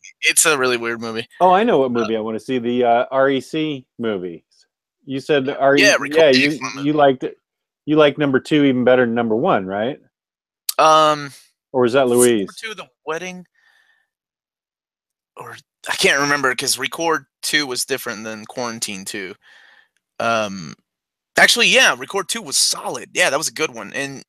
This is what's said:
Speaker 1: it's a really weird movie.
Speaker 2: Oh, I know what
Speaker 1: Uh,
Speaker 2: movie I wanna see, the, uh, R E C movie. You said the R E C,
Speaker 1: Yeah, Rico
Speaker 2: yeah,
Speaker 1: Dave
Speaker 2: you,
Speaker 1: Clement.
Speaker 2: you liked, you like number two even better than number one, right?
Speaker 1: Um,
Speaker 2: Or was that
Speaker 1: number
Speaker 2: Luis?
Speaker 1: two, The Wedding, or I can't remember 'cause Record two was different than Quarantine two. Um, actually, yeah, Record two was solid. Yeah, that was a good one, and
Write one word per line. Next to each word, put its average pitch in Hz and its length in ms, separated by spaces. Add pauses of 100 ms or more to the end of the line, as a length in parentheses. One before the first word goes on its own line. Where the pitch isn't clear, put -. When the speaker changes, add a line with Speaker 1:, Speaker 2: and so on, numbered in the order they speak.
(220)
Speaker 1:
it's 160 240
a 156 140
really 127 180
weird 117 240
movie. 113 260 (120)
Speaker 2:
Oh, 180 120
I 190 120
know 220 160
what 135 80
Speaker 1:
Uh, - 20
Speaker 2:
movie 117 260
I 110 40
wanna 110 200
see, 131 200
the, 123 240
uh, 120 260
R 135 220
E 135 100
C 156 460 (100)
movie. 92 480 (580)
You 135 160
said 139 260
the 139 120
R 139 180
E 143 40
C, 202 80
Speaker 1:
Yeah, 185 120
Rico 143 180
Speaker 2:
yeah, 156 140
Speaker 1:
Dave 135 220
Speaker 2:
you, 139 60
Speaker 1:
Clement. 123 260
Speaker 2:
you 147 80
liked, 143 320 (600)
you 151 80
like 147 240
number 139 200
two 147 260
even 127 180
better 127 200
than 113 120
number 117 200
one, 127 300
right? 104 340 (800)
Speaker 1:
Um, 151 540 (400)
Speaker 2:
Or 131 100
was 120 120
that 139 140
Speaker 1:
number 120 100
Speaker 2:
Luis? 117 380
Speaker 1:
two, 220 200
The 180 120 (200)
Wedding, 180 380 (1900)
or - 180 (340)
I - 60
can't 170 260
remember 143 320
'cause 123 240
Record 147 480 (160)
two 151 240
was 123 200
different 117 380
than 110 220
Quarantine 113 600
two. 98 280 (840)
Um, 104 560 (600)
actually, 196 300
yeah, 202 300
Record 175 320
two 233 140
was 135 140
solid. 123 560
Yeah, 175 180
that 135 60
was 156 100
a 120 60
good 143 200
one, 110 200
and 139 360